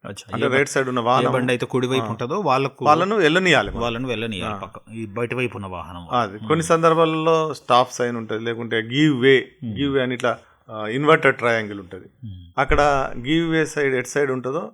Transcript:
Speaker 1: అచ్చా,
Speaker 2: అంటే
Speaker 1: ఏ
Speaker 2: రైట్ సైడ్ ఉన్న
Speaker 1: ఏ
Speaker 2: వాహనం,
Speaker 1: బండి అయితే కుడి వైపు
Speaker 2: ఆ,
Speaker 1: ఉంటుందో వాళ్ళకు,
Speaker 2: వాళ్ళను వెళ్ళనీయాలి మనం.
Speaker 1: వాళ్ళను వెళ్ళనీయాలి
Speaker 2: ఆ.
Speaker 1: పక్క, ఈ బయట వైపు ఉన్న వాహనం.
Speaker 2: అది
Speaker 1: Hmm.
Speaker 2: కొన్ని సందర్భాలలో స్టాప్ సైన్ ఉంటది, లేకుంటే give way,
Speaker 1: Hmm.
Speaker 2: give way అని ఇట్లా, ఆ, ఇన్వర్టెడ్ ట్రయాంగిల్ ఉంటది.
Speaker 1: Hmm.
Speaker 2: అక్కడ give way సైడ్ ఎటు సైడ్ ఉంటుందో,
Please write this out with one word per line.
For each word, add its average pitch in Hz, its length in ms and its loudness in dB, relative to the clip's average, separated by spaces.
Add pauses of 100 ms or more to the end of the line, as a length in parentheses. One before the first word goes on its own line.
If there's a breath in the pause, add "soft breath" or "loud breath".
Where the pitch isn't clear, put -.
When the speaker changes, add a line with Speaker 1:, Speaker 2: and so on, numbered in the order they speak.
Speaker 1:
అచ్చా, - 280 -14
Speaker 2:
అంటే 123 120 -2
Speaker 1:
ఏ 143 40 0
Speaker 2:
రైట్ 139 200 2
సైడ్ 135 200 -2
ఉన్న 127 100 -2
Speaker 1:
ఏ 117 40 -4
Speaker 2:
వాహనం, 123 280 2
Speaker 1:
బండి 127 200 0
అయితే 123 140 -2
కుడి 127 220 -2
వైపు 127 180 -2
Speaker 2:
ఆ, 107 40 -8
Speaker 1:
ఉంటుందో 127 300 -4
వాళ్ళకు, 135 460 0
Speaker 2:
వాళ్ళను 170 300 4
వెళ్ళనీయాలి 160 560 4
మనం. 98 100 -6
Speaker 1:
వాళ్ళను 117 260 -4
వెళ్ళనీయాలి 107 460 -6
Speaker 2:
ఆ. 101 40 -8
Speaker 1:
పక్క, 95 220 -14 (140)
ఈ 113 120 -10
బయట 113 280 -6
వైపు 120 240 -4
ఉన్న 101 100 -10
వాహనం. 87 440 -12
Speaker 2:
అది 110 260 -2
Speaker 1:
Hmm. 107 100 -12
Speaker 2:
కొన్ని 160 160 0
సందర్భాలలో 160 920 2
స్టాప్ 127 400 2
సైన్ 120 240 -4
ఉంటది, 113 280 -6
లేకుంటే 117 360 -2
give 135 360 2
way, 131 200 8
Speaker 1:
Hmm. 117 380 -4
Speaker 2:
give 139 160 -2
way 135 100 2
అని 127 120 -2
ఇట్లా, 117 240 0 (320 soft breath)
ఆ, 110 180 -8
ఇన్వర్టెడ్ 143 480 4
ట్రయాంగిల్ 110 440 -2
ఉంటది. 92 260 -16
Speaker 1:
Hmm. 90 520 -16
Speaker 2:
అక్కడ 143 600 2
give 160 340 0
way 160 120 2
సైడ్ 143 320 0
ఎటు 123 120 -4
సైడ్ 143 240 0
ఉంటుందో, 131 420 -4